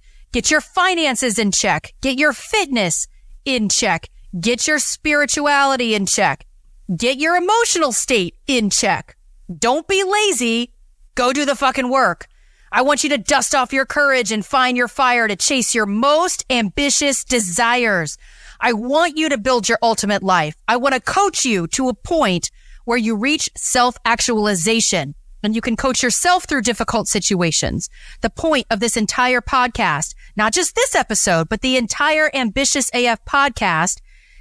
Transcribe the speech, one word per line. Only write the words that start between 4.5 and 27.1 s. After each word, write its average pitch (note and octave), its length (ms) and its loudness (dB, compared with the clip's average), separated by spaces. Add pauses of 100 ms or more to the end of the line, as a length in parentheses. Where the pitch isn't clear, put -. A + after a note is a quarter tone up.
your D4+ 100 2
spirituality C#4 1160 0
in G3 120 0
check, E3 400 0 (500)
get B3+ 220 0
your D#4+ 160 2
emotional F4+ 560 2
state G#3 460 -2 (100)
in A#3 240 2
check. F3+ 460 -2 (420)
Don't C4 300 0
be G4 160 2
lazy. B3+ 680 0 (420)
Go B3 160 2
do C#4+ 120 -2
the C4+ 120 0
fucking C4 340 -2
work. B3 380 0 (420)
I G#3+ 120 2
want C#4+ 200 2
you D4+ 80 -2
to C#4+ 80 2
dust C4 360 0
off C4 180 0
your C4+ 140 0
courage C4 440 0
and G#3+ 140 -2
find B3+ 320 0
your B3 120 0
fire B3 380 0
to G#3 100 -4
chase - 380 -2
your A3 120 0
most C#4+ 640 0
ambitious C4 720 0
desires. A3 960 0 (420)
I A#3 140 2
want C#4 420 0
you D#4 140 0
to C#4 80 0
build A3+ 320 0
your A#3 100 2
ultimate G#3 420 0
life. F3 320 2 (140)
I A#3 80 2
want C4+ 180 0
to B3+ 60 0
coach - 460 0
you F#3+ 220 0
to C4 200 -2
a B3 60 0
point A3 560 0 (340)
where A#3 140 0
you A3 180 0
reach C#4 400 -2
self-actualization G#3+ 1600 0 (280)
and G#3+ 120 -2
you A3+ 80 -2
can A3+ 140 -2
coach C4 260 -2
yourself F4+ 420 2
through C4+ 180 -2
difficult G#3+ 460 -2
situations. F3 800 -2 (320)